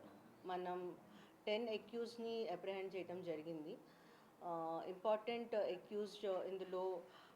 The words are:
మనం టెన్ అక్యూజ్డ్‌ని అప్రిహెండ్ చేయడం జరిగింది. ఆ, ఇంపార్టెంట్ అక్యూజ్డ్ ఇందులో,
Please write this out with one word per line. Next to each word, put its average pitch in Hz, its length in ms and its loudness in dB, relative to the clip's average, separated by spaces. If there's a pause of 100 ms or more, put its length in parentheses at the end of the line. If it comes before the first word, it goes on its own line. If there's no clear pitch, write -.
(440)
మనం 180 480 2 (540)
టెన్ 220 220 6
అక్యూజ్డ్‌ని 226 800 0
అప్రిహెండ్ 190 480 0
చేయడం 175 280 -2
జరిగింది. 160 520 -2 (680)
ఆ, 165 440 0
ఇంపార్టెంట్ 220 680 2
అక్యూజ్డ్ 202 720 2
ఇందులో, 185 760 2 (360)